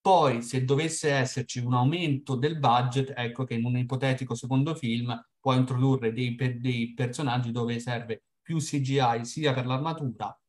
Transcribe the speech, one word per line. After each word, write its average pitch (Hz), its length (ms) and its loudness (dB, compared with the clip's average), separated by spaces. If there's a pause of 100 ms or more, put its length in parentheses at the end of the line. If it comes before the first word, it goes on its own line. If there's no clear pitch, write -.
Poi, 147 420 4
se 127 220 -2
dovesse 147 480 0
esserci 127 480 -2
un 123 140 0
aumento 139 600 2
del 151 240 0
budget, 131 580 2
ecco 120 280 -4
che 127 100 -6
in 113 100 0
un 123 140 0
ipotetico 127 560 -2
secondo 131 400 0
film 120 420 -2 (220)
può 131 160 2
introdurre 127 580 2
dei 123 220 -2
pe-, 123 240 -2
dei 120 340 -2
personaggi 123 600 -2
dove 117 260 -2
serve 117 460 -6 (180)
più 165 160 -4
C 143 220 -2
G 135 200 0
I 117 240 2
sia 147 300 -2
per 123 120 -2
l'armatura 131 680 -4 (120)